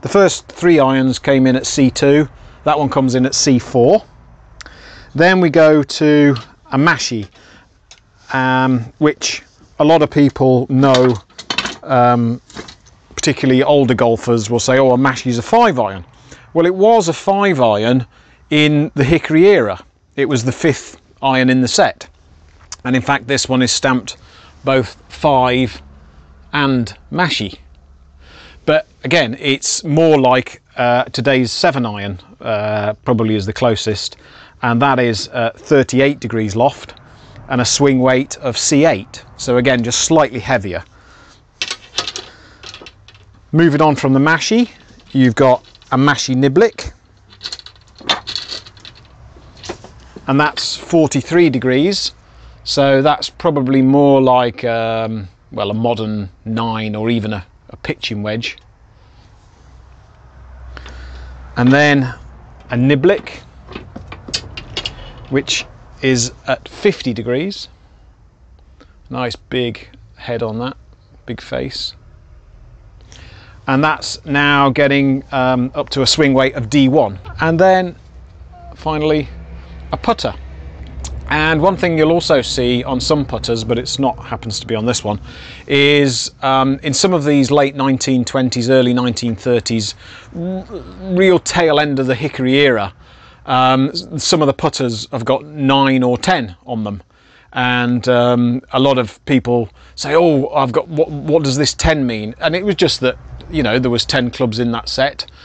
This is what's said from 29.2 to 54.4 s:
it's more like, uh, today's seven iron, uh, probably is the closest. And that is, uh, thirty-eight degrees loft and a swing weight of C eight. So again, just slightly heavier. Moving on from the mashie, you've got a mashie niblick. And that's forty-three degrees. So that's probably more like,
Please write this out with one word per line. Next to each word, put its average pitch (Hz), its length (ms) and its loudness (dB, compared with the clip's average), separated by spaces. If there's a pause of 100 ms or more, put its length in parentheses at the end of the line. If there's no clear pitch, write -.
it's - 460 -4
more 156 340 4
like, 127 420 0 (160)
uh, 123 280 0
today's 131 480 -2
seven 135 340 -2
iron, 101 320 -8 (220)
uh, 107 540 -4 (100)
probably 110 320 0
is 98 100 -4
the 107 60 -6
closest. 110 640 -2 (460)
And 117 200 0
that 131 160 2
is, 117 300 -2
uh, 113 260 -4
thirty-eight 135 680 0
degrees 110 360 -4
loft - 380 -2 (540)
and 127 120 -2
a 123 40 2
swing 135 360 2
weight 131 380 0
of 127 180 -6
C 147 300 2
eight. - 380 -4 (120)
So 123 220 0
again, 123 260 2
just 117 160 -4
slightly 135 400 2
heavier. 98 420 -4 (2750)
Moving 151 300 4
on 151 120 4
from 135 200 0
the 135 60 4
mashie, 165 500 2 (420)
you've 127 240 4
got 127 280 4 (280)
a 131 40 0
mashie 135 380 0
niblick. 139 580 0 (3250)
And 139 140 0
that's - 360 -4
forty-three 160 760 2
degrees. 131 600 -2 (520)
So 139 360 2
that's 143 300 0
probably 135 500 0
more 139 400 6
like, 127 440 2